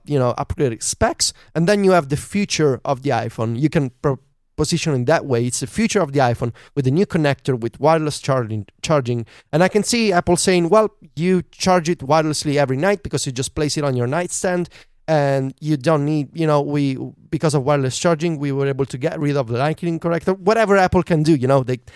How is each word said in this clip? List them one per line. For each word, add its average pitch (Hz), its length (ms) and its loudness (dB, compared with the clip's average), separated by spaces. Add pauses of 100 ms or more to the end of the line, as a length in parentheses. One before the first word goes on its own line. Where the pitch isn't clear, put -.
you 143 120 0
know, 123 200 2
upgraded 135 440 -4
specs. - 520 -2 (200)
And 165 140 2
then 202 160 2
you 190 60 6
have 170 180 4
the 143 80 0
future 151 640 0
of 131 200 -4
the 139 80 -2
iPhone. 117 500 -4
You 151 80 2
can 139 220 0 (100)
pro-, 139 180 0 (380)
position 151 380 -2
in 123 100 -2
that 151 220 2
way. 120 200 0
It's - 140 -6
the 135 60 -6
future 214 340 -2
of 143 120 -2
the 139 80 2
iPhone 120 340 0 (200)
with 135 120 -2
a 127 40 4
new 175 140 2
connector, 143 560 0
with 113 180 -8
wireless 156 420 0
charging, 110 460 -2 (140)
charging. 123 460 -2 (260)
And 156 100 2
I 185 60 4
can 208 140 0
see 220 300 0
Apple 175 260 2
saying, 175 320 2
"Well, 214 180 4 (260)
you 175 280 0 (100)
charge 180 380 0
it 175 80 -2
wirelessly 151 580 0
every 135 220 0
night 196 240 0
because 127 240 -6
you 135 60 -4
just 127 220 -6
place 151 220 -2
it 151 80 -2
on 139 120 -2
your 120 100 0
nightstand." 180 640 -4 (360)
And 139 540 0
you 151 160 0
don't 143 300 0
need, 151 260 -2
you 165 140 -2
know, 147 160 2
we, 143 340 -2 (320)
because 156 240 0
of 147 120 0
wireless 135 340 0
charging, 165 400 0
we 143 140 -4
were 139 140 -2
able 135 200 -2
to 135 100 -10
get 147 240 -4
rid 143 160 0
of 127 120 -2
the 117 100 -2
Lightning 160 420 -2
connector. 175 380 -2
Whatever 202 400 4
Apple 185 240 4
can 160 200 2
do, 156 120 4
you 127 120 0
know, 135 160 4
they, 127 180 -4 (160)